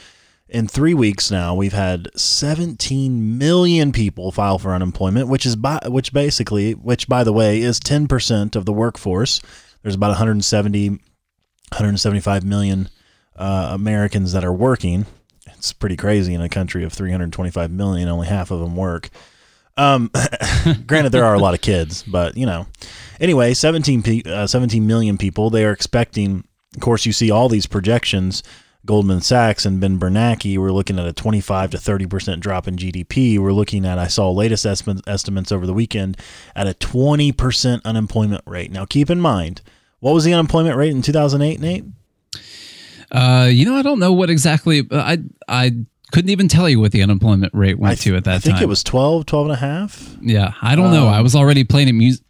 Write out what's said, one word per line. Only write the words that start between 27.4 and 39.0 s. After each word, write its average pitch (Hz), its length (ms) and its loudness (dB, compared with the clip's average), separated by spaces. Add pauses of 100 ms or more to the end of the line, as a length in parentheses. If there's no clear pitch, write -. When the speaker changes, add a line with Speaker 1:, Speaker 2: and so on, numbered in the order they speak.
Speaker 1:
these 110 180 0
projections, 98 760 -2 (420)
Goldman 98 380 2
Sachs 117 420 2
and 95 160 0
Ben 95 180 0
Bernanke, 98 600 0
we're 95 140 0
looking 95 260 -2
at 87 80 -4
a 85 80 -6
twenty-five 98 560 -2
to 87 80 -8
thirty 98 260 -4
percent 90 380 -6
drop 95 260 -6
in 92 80 -6
G 90 160 -6
D 90 100 -8
P. 117 360 0
We're 98 140 2
looking 101 340 0
at, 90 120 -2
I 87 100 -2
saw 95 220 0
latest 107 360 0
estimates, 98 400 -4
estimates 98 440 -6
over 92 160 -2
the 92 80 -2
weekend, 101 440 -4 (360)
at 101 120 -2
a 95 80 -4
twenty 143 580 0
percent 123 540 0
unemployment 107 580 -2
rate. 90 280 -10
Now, 95 120 -8
keep 143 240 0